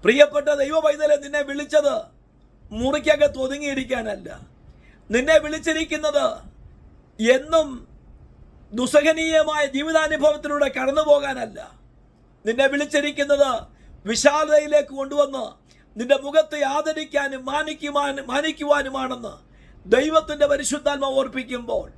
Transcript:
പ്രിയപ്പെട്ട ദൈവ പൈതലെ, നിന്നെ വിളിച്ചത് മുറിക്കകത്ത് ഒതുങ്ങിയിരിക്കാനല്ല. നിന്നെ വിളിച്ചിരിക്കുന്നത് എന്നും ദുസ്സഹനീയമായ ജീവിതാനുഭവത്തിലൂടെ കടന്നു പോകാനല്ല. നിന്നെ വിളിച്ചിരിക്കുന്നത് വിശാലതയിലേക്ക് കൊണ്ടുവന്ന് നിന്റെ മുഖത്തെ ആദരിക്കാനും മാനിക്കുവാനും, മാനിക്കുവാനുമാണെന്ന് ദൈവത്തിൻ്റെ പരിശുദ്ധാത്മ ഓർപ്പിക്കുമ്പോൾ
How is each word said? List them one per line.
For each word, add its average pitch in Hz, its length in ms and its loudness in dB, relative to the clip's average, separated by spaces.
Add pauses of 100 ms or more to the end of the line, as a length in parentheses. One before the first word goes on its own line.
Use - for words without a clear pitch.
പ്രിയപ്പെട്ട 285 460 2 (120)
ദൈവ 302 240 -2
പൈതലെ, 294 380 2
നിന്നെ 285 260 -4
വിളിച്ചത് 285 460 0 (840)
മുറിക്കകത്ത് 285 680 0
ഒതുങ്ങിയിരിക്കാനല്ല. 254 840 -6 (840)
നിന്നെ 269 300 4
വിളിച്ചിരിക്കുന്നത് 302 840 -2 (1080)
എന്നും 311 320 0 (1120)
ദുസ്സഹനീയമായ 311 840 2 (120)
ജീവിതാനുഭവത്തിലൂടെ 294 920 0 (100)
കടന്നു 269 320 0
പോകാനല്ല. 262 500 0 (840)
നിന്നെ 240 280 2
വിളിച്ചിരിക്കുന്നത് 285 800 2 (580)
വിശാലതയിലേക്ക് 294 880 4
കൊണ്ടുവന്ന് 277 460 -2 (540)
നിന്റെ 254 240 2
മുഖത്തെ 302 360 0 (160)
ആദരിക്കാനും 294 760 -4
മാനിക്കുവാനും, 285 840 -4
മാനിക്കുവാനുമാണെന്ന് 269 1000 -4 (600)
ദൈവത്തിൻ്റെ 302 560 4
പരിശുദ്ധാത്മ 285 680 -2
ഓർപ്പിക്കുമ്പോൾ 247 680 -6 (100)